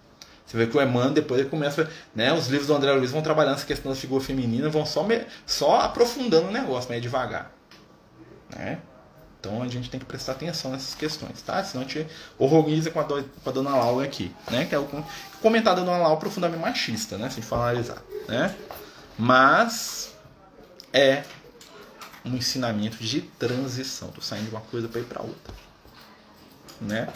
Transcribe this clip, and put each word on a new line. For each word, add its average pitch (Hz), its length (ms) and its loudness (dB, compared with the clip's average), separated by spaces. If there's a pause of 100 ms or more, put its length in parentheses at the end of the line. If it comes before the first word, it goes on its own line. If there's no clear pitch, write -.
(460)
Você - 120 -8
vê 117 100 4
que 113 100 2
o 143 40 6
Emmanuel 123 300 4
depois 147 280 2
ele 135 100 0
começa, 151 400 -2 (240)
né, 117 180 2
os 151 160 0
livros 139 200 0
do 147 80 4
André 139 160 4
Luiz 127 200 2
vão 156 100 -2
trabalhando 156 340 4
essa - 100 -6
questão 135 260 -4
da 131 60 -4
figura 131 260 -2
feminina, 131 460 0
vão 151 160 0
só 151 180 -2
me-, 233 220 0 (200)
só 160 340 4
aprofundando 233 720 2
o - 20 -6
negócio, 156 380 -2
mas 117 100 -4
é - 20 -6
devagar, 120 500 -4 (1040)
né? 123 240 -8 (600)
Então 107 220 -6
a 127 60 -4
gente 123 240 -8
tem 131 80 -8
que - 80 -14
prestar 131 240 -8
atenção 156 400 -6
nessas 131 240 -8
questões, - 460 -8
tá? - 220 -2
Senão 131 220 -8
a - 20 -10
gente 156 200 -6 (300)
horroriza 156 520 4
com 160 100 -2
a 147 40 2
do-, 143 200 -4
com - 260 -12
a 131 40 -2
Dona 139 220 0
Laura 123 300 4
aqui, - 260 -6 (180)
né? 123 160 0
Que - 80 -4
é 147 60 2
o 143 60 -2
com-, 143 160 -8
o - 380 -14
comentário 214 440 6
da - 20 -2
Dona 175 160 2
Laura 156 160 6
é - 20 -2
profundamente 175 420 -2
machista, 117 560 -4
né? 117 120 -4
Se 135 40 -10
a 117 80 -10
gente 113 60 -10
for - 80 -2
analisar, 120 460 -2 (260)
né? 160 280 -2 (640)
Mas 135 1000 4 (760)
é 135 320 6 (1000)
um 127 120 -4
ensinamento 113 640 -2
de 113 240 -2
transição. 127 880 -4
Tô - 120 -16
saindo 107 240 -6
de 110 60 -8
uma 110 100 -8
coisa 117 260 -6
pra 117 120 -6
ir 120 60 -6
pra - 160 -10
outra, - 320 -12 (1300)
né? 110 340 -4